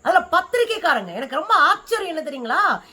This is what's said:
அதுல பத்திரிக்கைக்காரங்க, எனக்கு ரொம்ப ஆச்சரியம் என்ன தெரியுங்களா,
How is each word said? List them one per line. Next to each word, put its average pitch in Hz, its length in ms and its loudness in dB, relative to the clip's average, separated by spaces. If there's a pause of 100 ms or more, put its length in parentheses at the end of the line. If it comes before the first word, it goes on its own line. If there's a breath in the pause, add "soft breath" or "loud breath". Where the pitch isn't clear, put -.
அதுல 311 180 2 (100)
பத்திரிக்கைக்காரங்க, 359 840 0
எனக்கு 254 260 -6
ரொம்ப 440 140 0
ஆச்சரியம் 359 580 2
என்ன 311 100 -6
தெரியுங்களா, 262 380 -4 (320 loud breath)